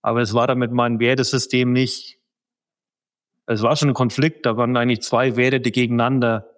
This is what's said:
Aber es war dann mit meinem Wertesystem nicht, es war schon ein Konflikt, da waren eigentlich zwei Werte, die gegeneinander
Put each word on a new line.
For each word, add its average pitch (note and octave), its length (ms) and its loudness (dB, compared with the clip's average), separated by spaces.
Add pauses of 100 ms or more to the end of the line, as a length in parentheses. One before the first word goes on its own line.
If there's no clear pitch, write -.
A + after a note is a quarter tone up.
Aber A#2 180 -2
es G#2+ 140 -2
war A#2+ 140 2
dann B2+ 100 0
mit A#2+ 140 -2
meinem A#2+ 260 0
Wertesystem B2+ 720 0
nicht, - 460 -2 (1300)
es G#2+ 160 -2
war B2 140 2
schon D3 120 2
ein C3 60 2
Konflikt, C3 500 0
da A2+ 120 0
waren A#2+ 200 0
eigentlich A#2+ 260 0
zwei B2 340 0
Werte, B2+ 240 2
die B2 120 -2
gegeneinander A#2+ 840 0